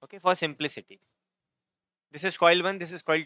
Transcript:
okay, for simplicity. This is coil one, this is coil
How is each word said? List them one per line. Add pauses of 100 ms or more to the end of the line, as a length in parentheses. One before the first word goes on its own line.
okay,
for
simplicity. (1120)
This
is
coil
one,
this
is
coil